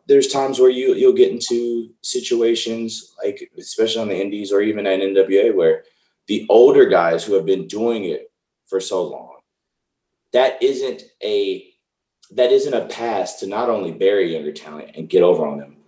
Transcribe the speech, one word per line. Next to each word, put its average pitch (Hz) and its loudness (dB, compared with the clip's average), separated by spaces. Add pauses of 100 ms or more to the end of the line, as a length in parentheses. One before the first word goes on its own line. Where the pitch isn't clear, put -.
there's 139 4
times 135 -4
where 127 6
you, 127 2
you'll 127 4
get 120 6
into 117 -4
situations, 113 -4
like, - -8
especially 113 -4
on 107 -6
the 95 -4
indies 101 -6
or 101 2
even 104 -2
at 95 0
N 98 -2
W 95 4
A, 117 2
where 82 0 (440)
the 104 -4
older 127 8
guys 85 2
who 101 -4
have 90 0
been 92 -2
doing 107 -4
it 80 -8 (360)
for 95 -4
so 95 -4
long, - -14 (920)
that 127 0
isn't 127 -2 (180)
a, 98 -4 (640)
that 123 2
isn't 135 2
a 113 -2
pass 113 -6
to 101 -8
not 113 -4
only 98 -4
bury 95 0
younger 76 -8
talent 76 -18
and 78 -12
get 90 2
over 87 4
on 73 -6
them. 71 -18 (120)